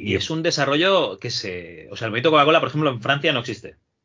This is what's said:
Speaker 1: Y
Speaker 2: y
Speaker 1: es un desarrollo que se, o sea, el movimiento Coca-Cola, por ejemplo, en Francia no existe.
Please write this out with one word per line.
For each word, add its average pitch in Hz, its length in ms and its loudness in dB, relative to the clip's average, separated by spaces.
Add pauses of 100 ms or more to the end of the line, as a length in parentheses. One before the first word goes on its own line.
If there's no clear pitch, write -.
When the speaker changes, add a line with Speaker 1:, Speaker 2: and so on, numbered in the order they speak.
Speaker 1:
Y - 20 0
Speaker 2:
y 95 40 2
Speaker 1:
es - 140 -4
un 160 140 -4
desarrollo 151 760 2
que 123 100 -10
se, 90 600 -10
o 101 40 -12
sea, 113 120 -6
el 107 40 -4
movimiento 123 200 2
Coca-Cola, 156 280 6
por 147 100 0
ejemplo, 151 200 0
en 117 120 -4
Francia 143 300 0
no 127 80 -2
existe. - 360 -10 (300)